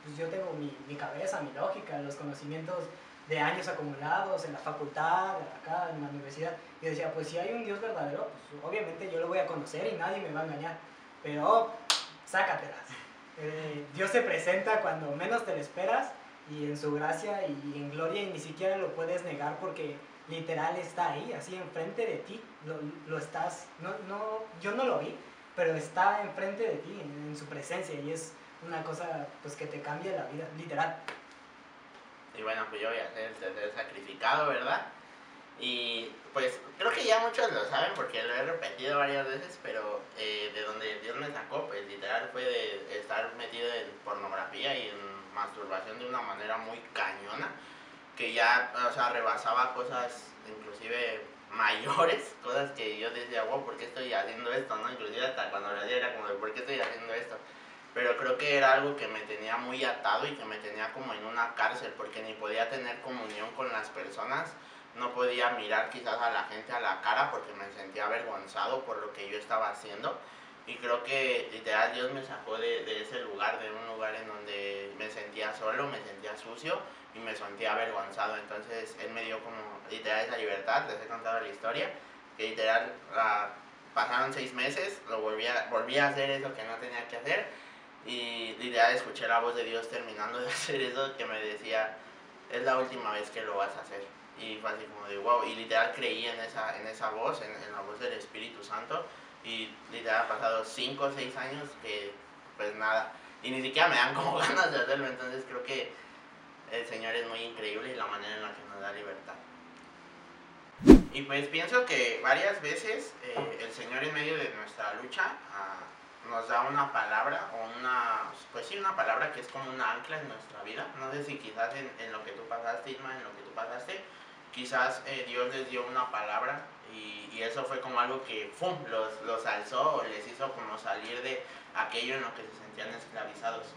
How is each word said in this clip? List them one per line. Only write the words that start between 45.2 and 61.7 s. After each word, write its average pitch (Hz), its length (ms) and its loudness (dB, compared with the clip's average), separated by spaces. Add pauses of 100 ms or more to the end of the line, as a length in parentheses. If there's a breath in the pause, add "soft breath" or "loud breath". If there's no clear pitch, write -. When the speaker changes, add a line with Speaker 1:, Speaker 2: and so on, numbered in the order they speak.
Speaker 2:
masturbación 104 680 -4
de 123 60 -6
una 120 160 0
manera 107 340 -2
muy 113 220 -6 (140)
cañona, 104 580 -2 (640 loud breath)
que 113 160 -2
ya, 117 400 6 (160)
o 123 40 4
sea, 123 180 4
rebasaba 120 640 4
cosas 123 540 -2 (200)
inclusive 110 760 -4 (280)
mayores, 143 880 4
<laughs> - 40 -16
cosas 139 300 2
que 107 260 -2
yo 113 120 0
decía, 120 340 0
"Wow, 113 200 0
¿por 117 120 -4
qué - 100 -8
estoy 127 260 -4
haciendo 113 400 0
esto?", 127 240 2
¿no? - 140 0
Inclusive 110 340 -2
hasta - 260 0
cuando 101 220 -2
lo 101 80 -2
hacía 117 180 2
era 120 180 2
como 107 120 -4
de, 104 60 0
"¿Por 107 180 -2
qué 120 80 -4
estoy 139 200 -2
haciendo 113 340 -2
esto?". 113 220 -4 (560 loud breath)
Pero 101 240 4
creo 107 200 4
que 147 200 4
era 135 160 10
algo 143 240 6
que - 100 -2
me 110 140 -4
tenía 107 360 -2
muy 127 280 -2
atado 107 420 2
y - 80 -2
que 113 100 -8
me 107 140 -6
tenía 107 340 -4
como 131 220 -6
en 107 100 -6
una 117 300 0
cárcel, 113 420 2